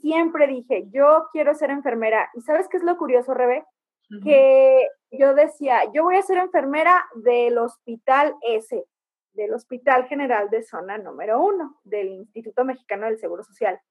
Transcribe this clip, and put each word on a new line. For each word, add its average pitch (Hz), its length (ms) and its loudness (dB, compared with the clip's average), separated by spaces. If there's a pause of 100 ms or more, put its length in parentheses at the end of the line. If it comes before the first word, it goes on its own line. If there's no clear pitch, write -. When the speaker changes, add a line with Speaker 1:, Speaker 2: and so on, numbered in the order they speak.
Speaker 1:
siempre 320 460 0
dije, 247 440 -6
"Yo 294 420 4
quiero 302 220 0
ser 294 160 -4
enfermera". 226 640 -2
¿Y 240 80 -16
sabes 320 260 -2
qué - 80 -6
es 339 80 -4
lo 349 120 -2
curioso, 262 380 -2
Rebe? 247 300 0 (440)
Speaker 2:
Ujú. - 160 -18
Speaker 1:
Que 269 640 6 (220)
yo 269 240 2
decía, 285 480 2 (100)
"Yo 302 120 0
voy 359 120 2
a 392 60 4
ser 381 160 -2
enfermera 349 680 0 (100)
del 240 440 0
hospital 262 840 -2
ese, 220 440 -6 (480)
del 208 200 -6
Hospital 254 540 -2
General 247 420 -4
de 220 140 -4
Zona 190 340 -14
número 214 460 -4
uno, 359 400 -4
del 196 260 -8
Instituto 220 560 -8
Mexicano 233 420 -8
del 220 120 -4
Seguro 175 240 -10
Social". 196 380 -6 (100)